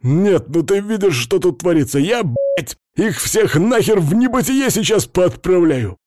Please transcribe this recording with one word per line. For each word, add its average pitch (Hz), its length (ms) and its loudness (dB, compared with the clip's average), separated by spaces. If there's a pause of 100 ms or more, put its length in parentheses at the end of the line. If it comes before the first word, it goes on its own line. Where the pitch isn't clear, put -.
Нет, 170 460 0
ну 165 140 -2
ты 196 180 0
видишь, 202 360 0
что 123 220 -2
тут 180 200 -2
творится! 160 400 0
Я, 208 240 0
блядь, - 540 -4 (200)
их 185 220 0
всех - 380 0
нахер 214 420 2
в 160 160 0
небытие 254 560 0
сейчас - 360 0
поотправляю! 165 880 0 (100)